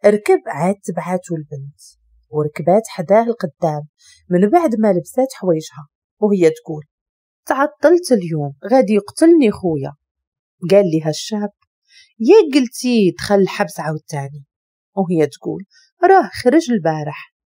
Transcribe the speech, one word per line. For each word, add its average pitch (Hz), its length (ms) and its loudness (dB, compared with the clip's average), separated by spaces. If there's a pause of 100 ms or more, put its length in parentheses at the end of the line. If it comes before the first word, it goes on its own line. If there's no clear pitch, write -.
ركب 208 400 2
عاد 170 280 -2 (100)
تبعاتو 175 500 -8
البنت 147 460 -14 (500)
وركبات 151 580 -2
حداه 196 340 0
القدام 160 600 -6 (480)
من 185 200 2
بعد 330 280 2
ما 220 140 2
لبسات 185 420 -2
حوايجها، 156 540 -4 (300)
وهي 196 320 2
تقول: 156 340 -12 (640)
"تعطلت 294 640 0
اليوم، 160 400 -2 (200)
غادي 254 200 2
يقتلني 302 580 4
خويا." 151 420 -4 (760)
قال 202 220 6
ليها 156 180 -2
الشاب: 208 400 -6 (680)
"يا 294 420 4
قلتي 233 580 0
دخل - 160 -2
الحبس 190 460 0
عاوتاني." 147 640 -10 (520)
وهي 170 300 0
تقول: - 380 -12 (400)
"راه 359 260 4 (120)
خرج 285 280 2
البارح." 156 640 -4 (140)